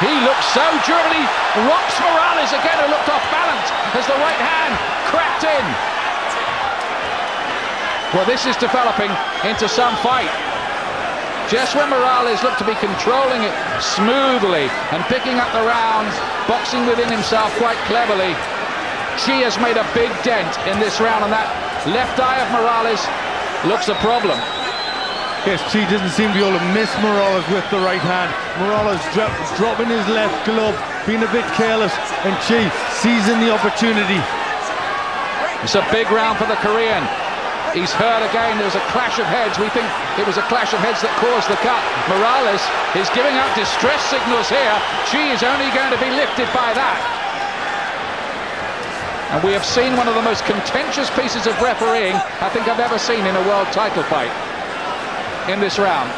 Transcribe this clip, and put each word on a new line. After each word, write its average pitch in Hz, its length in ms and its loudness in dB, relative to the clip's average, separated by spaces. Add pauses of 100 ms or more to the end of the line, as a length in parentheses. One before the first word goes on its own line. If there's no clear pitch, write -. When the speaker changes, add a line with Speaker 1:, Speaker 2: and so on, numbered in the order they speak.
Speaker 1:
He 247 80 2 (160)
looks - 240 2
so 269 140 4 (180)
durable. 330 320 4
He 302 100 0 (400)
rocks 339 380 2
Morales 320 480 2
again, 311 320 0
who 285 80 2
looked 294 180 0
off - 220 2
balance 330 400 0 (240)
as 247 100 0
the 277 140 2
right 302 240 2
hand 311 320 0 (320)
cracked 311 400 0
in. 294 180 2 (2500)
Well, 185 160 2
this 254 180 0
is 262 140 -2
developing 226 500 2 (380)
into 220 240 0
some 240 320 2
fight. 240 260 2 (1160)
Just 254 300 0
when 294 100 2
Morales 247 560 2
looked 247 160 2
to 202 80 0
be 220 140 0
controlling 233 640 2
it 202 100 -2 (240)
smoothly 208 880 2 (240)
and 170 140 -2
picking 254 340 0
up 240 140 2
the 226 100 2
rounds, 226 480 2 (380)
boxing 240 400 0
within 233 180 2
himself 220 480 0
quite 233 300 2
cleverly, 202 500 0 (800)
Chi 262 320 2
has 202 140 0
made 233 160 2
a 214 160 0
big 233 180 2 (160)
dent 202 300 0 (100)
in 196 140 0
this 202 180 0
round, 220 240 2
and 208 80 0
that 220 160 0 (400)
left 247 320 0
eye 254 220 2
of 233 100 -2
Morales 226 480 2 (640)
looks 202 240 2
a 208 160 0
problem. 214 320 2 (1080)
Speaker 2:
Yes, 196 240 0
Chi 214 240 2
doesn't 190 160 0
seem 208 240 2
to 190 80 2
be - 0 -
able 190 160 2
to 170 160 0
miss 214 160 2 (160)
Morales 196 480 2
with 196 160 0
the 208 160 0
right 185 160 0
hand. 180 320 0 (320)
Morales 208 320 2 (160)
dro-, 214 160 2 (320)
dropping 226 320 2
his 226 160 2
left 214 320 2
glove, 220 320 2 (320)
being 220 160 0
a 226 80 0
bit 233 240 0
careless, 220 400 2 (320)
and 196 80 2 (160)
Chi 226 160 4 (320)
seizing 226 400 4
the 226 160 4
opportunity. 208 640 2 (1400)
Speaker 1:
It's - 160 0
a 190 160 2
big 220 160 0
round 220 320 2
for 220 80 0
the 208 160 0
Korean. 214 400 2 (720)
He's 180 140 -2
hurt 220 320 2
again. 226 320 0
There 214 100 0
was 190 140 0
a 190 160 -2
clash 240 240 0
of 214 80 0
heads. 214 320 0
We 214 160 2
think 233 80 0 (320)
it 202 80 0
was 202 160 0
a 202 80 0
clash 226 240 0
of 214 80 0
heads 214 240 0
that 220 160 0
caused 233 320 2
the - 80 0
cut. 240 240 2 (240)
Morales 208 560 2 (320)
is 196 160 0
giving 262 240 2
out 269 160 2
distress 240 560 0
signals 240 400 0
here. 226 280 2 (360)
Chi 262 80 0 (160)
is 220 80 0
only 277 320 0
going 269 160 2
to 247 80 0
be 262 160 0
lifted 262 400 0
by 240 160 2
that. 220 320 0 (2250)
And 156 80 0
we 196 80 4
have 196 160 -2
seen 254 320 2
one 240 80 2
of 226 80 0
the 226 80 0
most 226 240 0
contentious 254 720 -2
pieces 247 320 -2
of 190 80 -2
refereeing 220 560 0 (240)
I 185 160 -2
think 226 160 0
I've - 80 0
ever 240 160 0
seen 220 320 0
in 190 80 0
a 185 80 2
world 196 320 2
title 196 320 0
fight 131 240 0 (1200)
in 202 80 0
this 202 160 2
round. 170 320 2 (100)